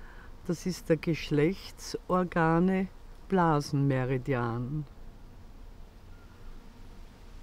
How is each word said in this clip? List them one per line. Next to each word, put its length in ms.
Das 200
ist 240
der 80
Geschlechtsorgane 1900
Blasenmeridian. 1500